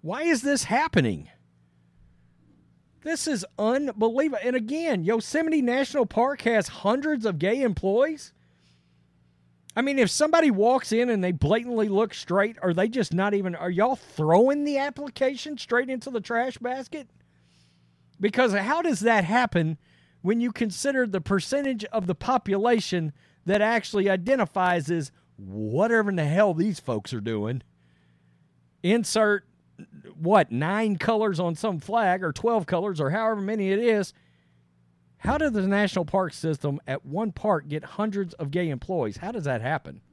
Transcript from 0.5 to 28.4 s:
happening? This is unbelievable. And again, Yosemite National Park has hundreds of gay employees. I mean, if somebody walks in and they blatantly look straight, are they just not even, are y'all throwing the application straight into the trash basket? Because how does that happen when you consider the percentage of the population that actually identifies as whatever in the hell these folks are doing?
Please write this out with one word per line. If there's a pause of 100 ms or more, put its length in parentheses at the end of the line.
happening? (1700)
This
is (140)
unbelievable.
And
again,
Yosemite
National
Park
has
hundreds
of
gay
employees. (1400)
I
mean,
if
somebody
walks
in
and
they
blatantly
look
straight,
are
they
just
not
even,
are
y'all
throwing
the
application
straight
into
the
trash
basket? (1120)
Because
how
does
that
happen (440)
when
you
consider
the
percentage
of
the
population (320)
that
actually
identifies
as (240)
whatever
in
the
hell
these
folks
are
doing? (1200)